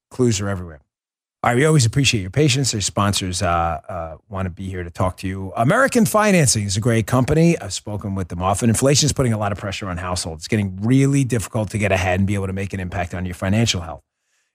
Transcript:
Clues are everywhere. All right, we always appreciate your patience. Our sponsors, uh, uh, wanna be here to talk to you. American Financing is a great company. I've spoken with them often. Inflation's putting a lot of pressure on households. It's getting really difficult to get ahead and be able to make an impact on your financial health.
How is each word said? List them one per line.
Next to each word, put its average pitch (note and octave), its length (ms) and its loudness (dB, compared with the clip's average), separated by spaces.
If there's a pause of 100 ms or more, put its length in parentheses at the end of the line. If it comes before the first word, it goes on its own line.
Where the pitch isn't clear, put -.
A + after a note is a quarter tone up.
Clues A#2 300 0
are G2+ 80 -4
everywhere. F2+ 320 -8 (640)
All A#2 80 2
right, A#2+ 60 2
we D3 80 4
always D#3 200 6
appreciate A#2+ 360 0
your F2+ 100 -8
patience. C3+ 420 2
Our G#2 80 -4
sponsors, G2 600 -2
uh, F#2 40 0
uh, E2 720 -4 (100)
wanna F#2+ 220 -6
be F#2+ 200 -10
here F2+ 140 -8
to E2+ 60 -10
talk F#2 280 -2
to G2 100 -8
you. F#2+ 280 -8
American A3 500 2
Financing F3+ 600 4
is G2 120 -2
a - 20 0
great A2+ 260 2
company. D3+ 540 2
I've G2 140 -10
spoken G2+ 420 -8
with F#2+ 140 -6
them F2 120 -8
often. G2 280 2
Inflation's C3+ 440 4
putting B2 200 2
a G#2+ 40 0
lot G#2 140 -2
of G#2 80 -6
pressure G2+ 280 -8
on F2+ 100 -6
households. F2+ 440 -6
It's - 60 -12
getting G2 340 0
really C3+ 420 4
difficult A2 460 -2
to - 80 -6
get G2+ 140 0
ahead F#2 280 2
and G2 80 2
be G#2 60 -2
able G2 140 -2
to F#2+ 60 -6
make G2 200 -6
an G2 60 -6
impact F2+ 340 -6
on F2+ 120 -6
your F2+ 100 -8
financial G#2 460 0
health. D#2 200 -14 (540)